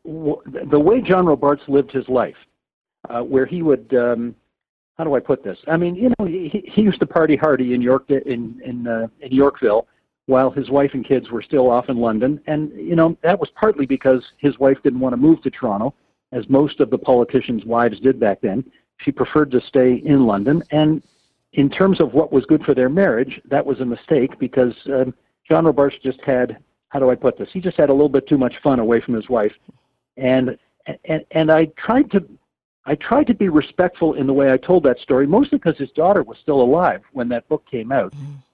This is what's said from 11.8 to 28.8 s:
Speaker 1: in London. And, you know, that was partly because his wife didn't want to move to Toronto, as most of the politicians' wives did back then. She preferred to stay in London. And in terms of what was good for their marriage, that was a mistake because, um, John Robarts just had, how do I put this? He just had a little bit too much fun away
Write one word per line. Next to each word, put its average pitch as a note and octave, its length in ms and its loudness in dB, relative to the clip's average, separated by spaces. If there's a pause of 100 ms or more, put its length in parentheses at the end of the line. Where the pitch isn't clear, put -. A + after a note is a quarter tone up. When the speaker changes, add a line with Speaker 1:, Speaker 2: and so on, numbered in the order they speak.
Speaker 1:
in B2+ 80 -2
London. A#2 480 -2
And, D3+ 280 -4
you E3 220 -6
know, E3 280 2
that F3+ 160 0
was D3+ 160 -4
partly - 300 0
because C3 380 0 (140)
his C#3+ 220 -2
wife C3+ 240 2
didn't B2+ 160 0
want B2+ 140 -2
to A#2+ 40 -4
move D#3 260 4
to C3 60 -4
Toronto, A2+ 460 -4 (360)
as A2+ 180 -8
most C3+ 300 2
of B2 120 0
the B2+ 60 -2
politicians' A#2+ 680 0
wives A#2 340 -2
did B2+ 200 0
back G#2 220 -2
then. A#2+ 220 -4 (340)
She - 140 -6
preferred C#3 400 -2
to B2 100 0
stay B2+ 340 2
in C#3 320 2
London. A2 420 0
And D#3 320 0 (520)
in C#3+ 160 2
terms F#3+ 300 0
of C#3+ 140 2
what D3 180 2
was C#3 140 2
good D3+ 180 2
for D3 120 0
their B2+ 140 2
marriage, C#3 560 0
that C#3+ 200 -2
was C3 140 -4
a C3 60 -4
mistake B2+ 520 -2
because, B2 360 0 (140)
um, C3 260 -2 (320)
John E3 200 2
Robarts C#3+ 360 2
just C3 200 -6
had, B2 360 -2 (300)
how C#3+ 120 -6
do C3 100 4
I B2 60 2
put B2+ 220 -2
this? G2+ 140 -10
He F#3+ 80 -6
just F3+ 160 -6
had D3 140 4
a - 20 4
little C#3+ 160 4
bit C3+ 200 0
too D3 100 2
much B2+ 260 -2
fun C3+ 160 0
away A2+ 220 2